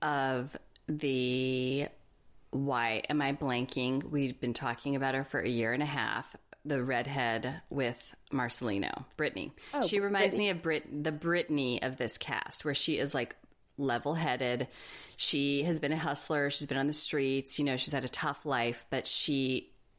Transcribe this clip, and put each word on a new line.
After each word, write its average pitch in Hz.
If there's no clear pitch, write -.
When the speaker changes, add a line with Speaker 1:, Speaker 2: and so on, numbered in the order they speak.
Speaker 1:
of 135
the, 131
why 120
am 147
I 139
blanking? 131
We've 139
been 120
talking 139
about 135
her 135
for 139
a -
year 117
and 135
a 151
half. 120
The 139
redhead 127
with 127
Marcelino, 117
Brittany. -
Speaker 2:
Oh, 285
Speaker 1:
She 202
reminds 202
Speaker 2:
Brittany. 208
Speaker 1:
me 202
of 170
Brit-, 151
the 156
Brittany 151
of 131
this 120
cast, -
where 143
she -
is, 139
like, 123
level-headed. 127
She 143
has 165
been 147
a 160
hustler. 147
She's 147
been 135
on 135
the 147
streets. 135
You 147
know, 135
she's -
had 131
a 127
tough -
life, 120
but 131
she, 131